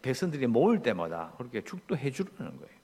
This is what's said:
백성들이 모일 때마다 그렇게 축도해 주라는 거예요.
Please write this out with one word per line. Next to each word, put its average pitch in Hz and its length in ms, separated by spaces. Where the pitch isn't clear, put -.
백성들이 135 440
모일 160 360
때마다 85 560
그렇게 123 240
축도해 160 480
주라는 135 460
거예요. - 280